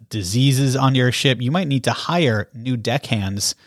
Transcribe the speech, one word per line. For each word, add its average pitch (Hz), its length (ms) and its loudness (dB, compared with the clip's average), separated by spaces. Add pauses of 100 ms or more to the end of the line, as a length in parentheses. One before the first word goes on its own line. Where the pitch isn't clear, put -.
diseases 127 640 2
on 135 180 2
your 127 180 4
ship. 127 300 0
You 123 100 -2
might 180 160 -2
need 139 180 0
to 120 60 0
hire 127 640 0
new 123 220 -4
deckhands, 104 800 -4 (120)